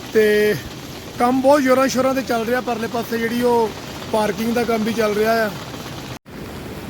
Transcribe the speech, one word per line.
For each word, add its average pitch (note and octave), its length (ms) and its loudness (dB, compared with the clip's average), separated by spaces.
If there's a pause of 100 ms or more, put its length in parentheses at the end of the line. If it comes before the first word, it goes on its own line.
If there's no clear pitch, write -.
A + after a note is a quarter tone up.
(140)
ਤੇ G#3 400 4 (640)
ਕੰਮ B3+ 220 2
ਬਹੁਤ C#4 220 6
ਜ਼ੋਰਾਂ C4 260 4
ਸ਼ੋਰਾਂ C4 260 2
'ਤੇ C4 80 0
ਚੱਲ A3+ 240 -2
ਰਿਹਾ, B3 140 0
ਪਰਲੇ A#3 260 -4
ਪਾਸੇ A3+ 320 -4
ਜਿਹੜੀ A3+ 240 0
ਉਹ A#3 280 4 (420)
ਪਾਰਕਿੰਗ G#3+ 420 0
ਦਾ A#3+ 100 2
ਕੰਮ A3 200 0
ਵੀ A3+ 80 0
ਚੱਲ G#3+ 220 0
ਰਿਹਾ A3 320 2
ਆ, G3+ 40 -4 (1400)